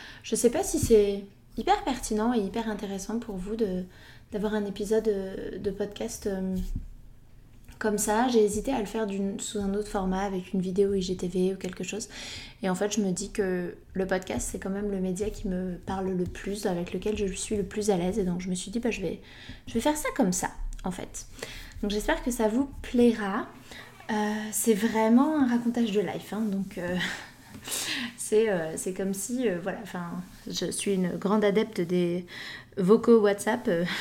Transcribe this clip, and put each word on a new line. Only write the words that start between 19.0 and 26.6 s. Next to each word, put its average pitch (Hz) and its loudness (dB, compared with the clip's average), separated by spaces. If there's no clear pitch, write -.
vais, 170 -6
je - -12
vais 233 2
faire 302 4
ça 392 -2
comme 190 4
ça - -2
en 185 -2
fait. - -10
Donc 208 0
j'espère 294 0
que 247 0
ça 226 2
vous 262 2
plaira. 226 4
Euh, 214 0
c'est 226 4
vraiment 233 6
un 254 6
racontage 233 2
de 196 2
life, 170 -2
hein, 208 -2
donc, 196 -2